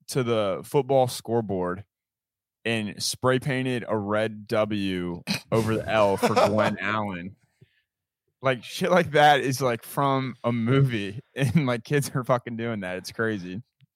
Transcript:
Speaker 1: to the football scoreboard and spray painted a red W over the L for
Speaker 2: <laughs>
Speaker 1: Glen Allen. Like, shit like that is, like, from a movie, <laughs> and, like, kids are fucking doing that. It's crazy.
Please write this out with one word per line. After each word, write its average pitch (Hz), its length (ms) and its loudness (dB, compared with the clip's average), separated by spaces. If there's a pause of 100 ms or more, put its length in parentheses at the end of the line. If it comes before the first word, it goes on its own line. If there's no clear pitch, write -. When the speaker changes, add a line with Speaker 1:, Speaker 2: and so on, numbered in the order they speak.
(100)
Speaker 1:
to 131 120 0
the 107 400 0
football 131 460 2
scoreboard 98 760 -4 (800)
and 110 380 -4
spray 127 380 0
painted 127 480 -2
a 110 100 -2
red 107 480 -2
W 98 800 -2 (260)
over 110 280 2
the - 120 -6
L 101 260 4
for - 180 2
Speaker 2:
<laughs> 165 120 6
Speaker 1:
Glen 104 340 2
Allen. 98 540 -4 (1040)
Like, 127 220 -2
shit 180 300 -2
like 175 180 4
that 147 300 6
is, 131 200 -2
like, 120 220 0
from 135 640 -2
a 120 80 0
movie, 117 680 2 (100)
<laughs> - 60 -20
and, 135 320 0
like, 120 160 0
kids 143 320 -2
are 131 80 -2
fucking 120 340 -2
doing 117 260 -4
that. 92 160 -6
It's 90 120 -12
crazy. 104 540 -4 (320)